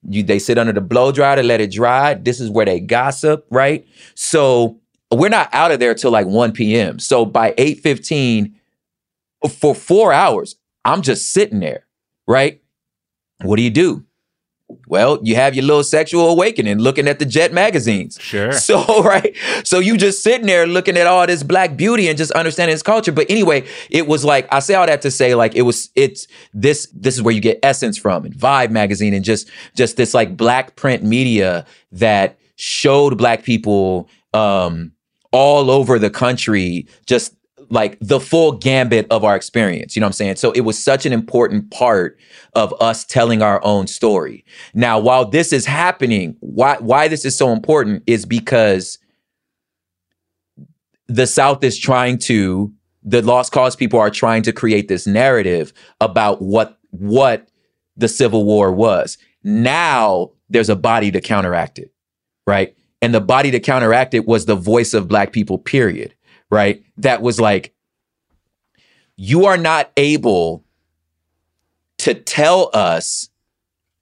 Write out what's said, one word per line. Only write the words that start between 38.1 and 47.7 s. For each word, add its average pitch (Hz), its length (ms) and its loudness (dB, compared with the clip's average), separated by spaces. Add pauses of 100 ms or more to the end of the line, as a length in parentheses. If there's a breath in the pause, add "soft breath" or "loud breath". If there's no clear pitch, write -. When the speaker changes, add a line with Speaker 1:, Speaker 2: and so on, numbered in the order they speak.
Speaker 1:
full 160 320 2
gambit 117 580 0
of 110 140 0
our 104 120 4
experience. 98 600 -4
You 110 40 -2
know 107 60 2
what 98 40 0
I'm - 40 -8
saying? 98 220 -4
So 117 160 0
it 123 80 0
was 110 180 -2
such 135 280 0
an 135 60 -2
important 113 580 -2
part 104 480 0 (340 soft breath)
of 107 280 0
us 113 240 0
telling 117 380 2
our 101 220 2
own 101 240 0
story. 101 560 -2 (300 loud breath)
Now, 113 260 0
while 123 280 2
this 160 240 0
is 135 140 -2
happening, 135 720 -2
why, 131 400 0
why 135 300 2
this 156 160 -4
is 135 120 -4
so 131 160 2
important 110 540 -2